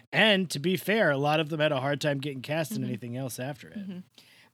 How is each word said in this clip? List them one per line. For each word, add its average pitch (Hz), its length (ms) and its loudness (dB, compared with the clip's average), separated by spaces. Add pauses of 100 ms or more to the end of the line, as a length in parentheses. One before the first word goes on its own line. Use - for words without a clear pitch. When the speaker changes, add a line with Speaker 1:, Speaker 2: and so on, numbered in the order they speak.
(120)
Speaker 1:
And 190 380 4
to - 100 -4
be 175 160 2
fair, 190 360 2
a 135 60 2
lot 147 220 2
of 151 100 -2
them 156 100 -2
had 151 120 4
a 135 80 0
hard 139 220 -2
time 143 180 0
getting 135 220 -6
cast 151 300 -2
in 139 80 -4
Speaker 2:
Mm-hmm. 127 80 -2
Speaker 1:
anything 120 300 -6
else 131 220 -6
after 139 300 -8
it. 131 80 -14
Speaker 2:
Mm-hmm. 190 220 -10 (540)